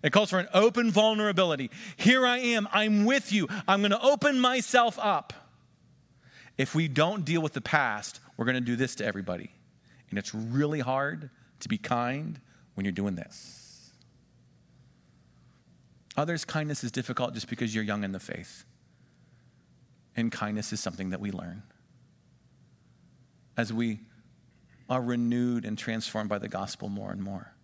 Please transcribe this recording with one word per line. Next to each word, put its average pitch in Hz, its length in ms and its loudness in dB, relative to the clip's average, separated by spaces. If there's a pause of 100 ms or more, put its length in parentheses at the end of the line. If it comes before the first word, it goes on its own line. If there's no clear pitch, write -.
It 147 80 4
calls 208 180 6
for 185 100 2
an - 140 -2
open 226 380 6
vulnerability. 190 760 2 (280)
Here 254 280 6
I 247 120 2
am, 233 340 0
I'm 214 340 4
with 262 260 2
you, 196 160 2 (200)
I'm 202 140 4
gonna 208 200 2
open 277 380 4
myself 247 600 4
up. 196 340 0 (1200)
If 135 180 -2
we 160 120 0
don't 156 380 0
deal 165 160 2
with 151 120 -4
the 131 80 -6
past, 117 580 0 (180)
we're 117 80 -2
gonna 127 160 0
do 120 140 0
this 127 200 -2
to 104 100 -4
everybody. 98 460 -6 (600)
And 101 80 -4
it's - 160 -8
really 135 460 -2
hard 139 480 -2 (320)
to - 80 -12
be 107 80 0
kind 135 600 -2 (360)
when 98 100 -4
you're 98 60 0
doing 98 240 -2
this. - 760 -16 (2250)
Others, 156 300 -2
kindness 151 380 -4
is 127 80 -4
difficult 127 420 -4
just 110 160 -8
because 113 240 -4
you're 110 100 -2
young 104 200 -2
in 95 80 -4
the 95 80 -8
faith. - 460 -12 (1500)
And 117 120 0
kindness 107 440 -4
is 104 80 -6
something 92 300 -6
that 95 100 -4
we 101 100 -4
learn 87 320 -10 (1900)
as 117 160 -2
we 113 300 -2 (880)
are 127 120 0
renewed 120 640 2
and 107 140 -6
transformed 110 520 -4
by 104 80 0
the 98 120 -6
gospel 98 400 -6
more 101 220 -6
and 98 120 -8
more. 98 300 -10 (100)